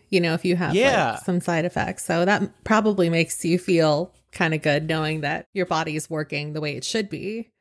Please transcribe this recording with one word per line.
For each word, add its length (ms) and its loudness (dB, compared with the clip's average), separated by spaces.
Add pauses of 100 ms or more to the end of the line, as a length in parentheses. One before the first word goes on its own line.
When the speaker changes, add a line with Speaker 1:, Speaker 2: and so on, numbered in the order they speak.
Speaker 1:
you 120 4
know, 120 2
if 120 -4
you 100 4
have, 140 0
like, 100 2
Speaker 2:
Yeah. 380 2
Speaker 1:
some 240 -2
side 240 0
effects. 400 -4
So 180 0
that 400 0
probably 460 2
makes 340 0
you 160 2
feel 540 2 (180)
kinda 260 0
good 300 0
knowing 340 -2
that 320 -4
your 120 0
body 320 -2
is 120 -8
working 440 -6
the 80 -4
way 160 -4
it 80 -10
should 240 -2
be. 520 -8